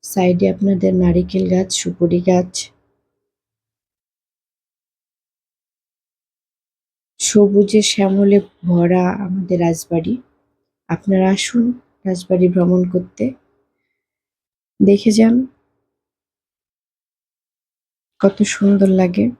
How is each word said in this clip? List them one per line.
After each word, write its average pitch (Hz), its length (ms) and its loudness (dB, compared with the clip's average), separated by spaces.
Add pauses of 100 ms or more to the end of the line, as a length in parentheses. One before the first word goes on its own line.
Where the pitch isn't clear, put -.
সাইডে 180 460 0
আপনাদের 190 460 -2
নারিকেল 185 540 0
গাছ, 185 260 -2
সুপারি 175 460 -2
গাছ, 180 300 -2 (4000)
সবুজে 202 640 2
শ্যামলে 202 580 2 (240)
ভরা 175 400 2 (160)
আমাদের 185 400 -4
রাজবাড়ি। 170 540 -4 (760)
আপনারা 190 400 0
আসুন 226 360 -2 (380)
রাজবাড়ি 185 440 0
ভ্রমণ 180 420 2
করতে, 180 360 -6 (1500)
দেখে 202 320 2
যান 226 240 4 (2750)
কত 202 220 2
সুন্দর 196 460 0
লাগে। 185 360 0 (140)